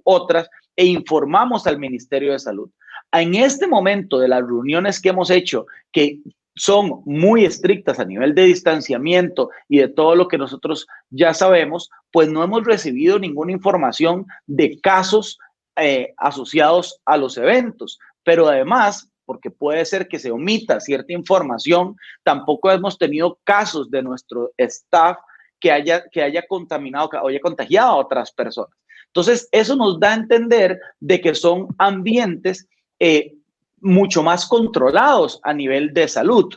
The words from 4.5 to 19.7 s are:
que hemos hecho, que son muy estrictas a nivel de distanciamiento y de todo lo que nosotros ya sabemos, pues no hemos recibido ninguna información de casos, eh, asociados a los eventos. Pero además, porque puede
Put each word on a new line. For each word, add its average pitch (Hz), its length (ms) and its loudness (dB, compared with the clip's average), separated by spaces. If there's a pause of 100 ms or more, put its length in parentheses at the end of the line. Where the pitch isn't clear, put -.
que 190 80 0
hemos 180 220 0
hecho, 180 360 0 (240)
que 147 300 0 (360)
son 202 500 0
muy 190 380 4
estrictas 180 560 0
a 110 40 -4
nivel 113 300 -2
de 185 100 6
distanciamiento 165 1080 0 (180)
y 143 100 4
de 131 100 4
todo 156 260 2
lo 180 140 4
que 170 80 -4
nosotros 139 500 -8 (220)
ya 160 240 2
sabemos, 170 560 2 (240)
pues 160 160 4
no 156 140 -2
hemos 208 220 -2
recibido 175 540 0
ninguna 165 340 -6
información 175 720 -2 (200)
de 143 340 -2
casos, 190 580 0 (380)
eh, 139 420 -2
asociados 151 880 0
a 151 100 2
los 131 220 -4
eventos. 220 600 -2 (260)
Pero 165 240 4
además, 202 600 0 (140)
porque 123 260 -14
puede 151 340 -4